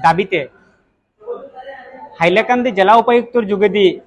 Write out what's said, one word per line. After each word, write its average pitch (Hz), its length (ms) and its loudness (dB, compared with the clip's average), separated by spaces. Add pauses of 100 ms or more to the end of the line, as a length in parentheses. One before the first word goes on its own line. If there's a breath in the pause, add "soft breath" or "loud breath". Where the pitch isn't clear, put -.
দাবিতে 170 380 0 (1800)
হাইলাকান্দি 226 520 0
জেলা 196 240 2
উপায়ুক্তর 233 500 2
যোগেদি 196 640 0